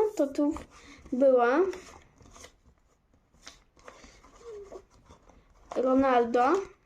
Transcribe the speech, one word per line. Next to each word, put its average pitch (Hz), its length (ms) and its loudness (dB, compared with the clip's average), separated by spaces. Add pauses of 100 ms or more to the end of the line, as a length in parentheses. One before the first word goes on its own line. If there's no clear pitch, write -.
(180)
to 285 100 0
tu 294 280 -2 (560)
była 254 480 2 (4000)
Ronaldo 254 760 2 (320)